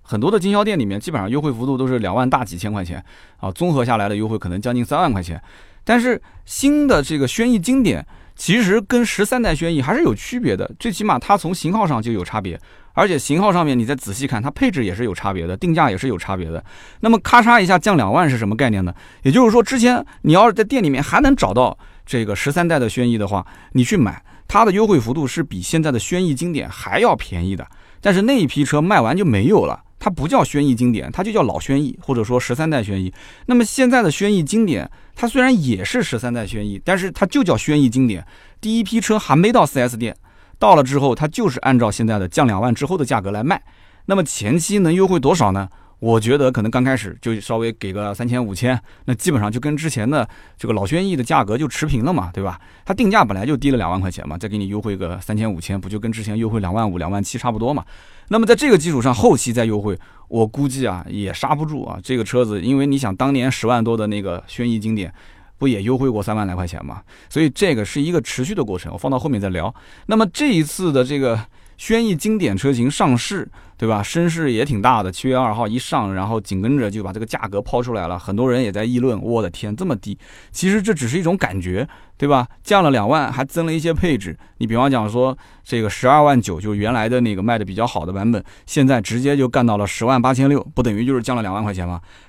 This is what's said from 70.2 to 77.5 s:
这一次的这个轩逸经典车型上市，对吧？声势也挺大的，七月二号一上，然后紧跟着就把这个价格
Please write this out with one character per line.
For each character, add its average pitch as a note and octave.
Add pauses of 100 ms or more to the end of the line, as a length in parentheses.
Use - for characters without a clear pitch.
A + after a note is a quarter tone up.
这 D4
一 E3+
次 E3+
的 C3
这 C#3+
个 B2 (380)
轩 A3+
逸 G3+
经 G#3+
典 B2+
车 C3+
型 A#2+
上 D3
市， F3 (280)
对 A2+
吧？ G#2+
声 E3+
势 D#3+
也 A2
挺 A2+
大 A#2
的， F#2
七 -
月 B2+
二 B2+
号 A2+
一 G#2+
上， A#2
然 F#2+
后 A2
紧 F#2+
跟 C3+
着 A2+
就 G#2
把 F#2+
这 G2+
个 A2
价 -
格 G2